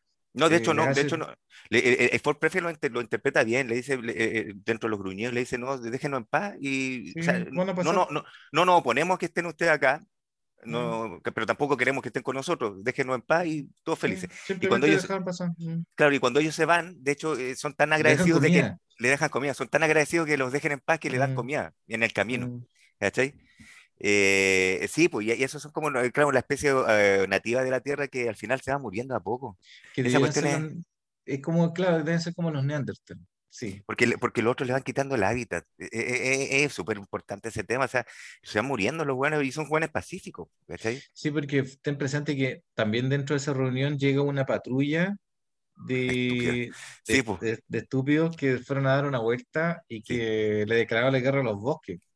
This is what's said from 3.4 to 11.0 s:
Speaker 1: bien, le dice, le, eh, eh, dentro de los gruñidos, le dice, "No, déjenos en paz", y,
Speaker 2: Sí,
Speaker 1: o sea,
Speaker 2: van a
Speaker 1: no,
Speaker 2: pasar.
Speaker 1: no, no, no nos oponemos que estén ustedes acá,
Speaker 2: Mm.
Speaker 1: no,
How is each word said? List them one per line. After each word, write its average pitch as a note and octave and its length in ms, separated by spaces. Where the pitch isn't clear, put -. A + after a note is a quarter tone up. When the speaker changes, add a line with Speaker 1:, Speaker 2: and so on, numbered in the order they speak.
Speaker 1:
bien, A#2+ 240
le A#2 60
dice, B2+ 220
le, A#2 140
eh, A2 280
eh, G2+ 60
dentro A2 320
de G#2+ 40
los G#2 80
gruñidos, G2 340
le A#2+ 80
dice, B2+ 160
"No, C3 200
déjenos C3 420
en A2 60
paz", G3+ 340
y, C3+ 540
Speaker 2:
Sí, D#3+ 60
Speaker 1:
o E3 40
sea, F3 160
Speaker 2:
van F#3 160
a F#3 100
Speaker 1:
no, E3+ 140
Speaker 2:
pasar. - 0
Speaker 1:
no, F3+ 180
no, C#3+ 120
no D#3+ 140
nos F3+ 140
oponemos D3+ 380
que F3 100
estén F3 180
ustedes E3+ 260
acá, C#3+ 300
Speaker 2:
Mm. A#2 260
Speaker 1:
no, G#2+ 280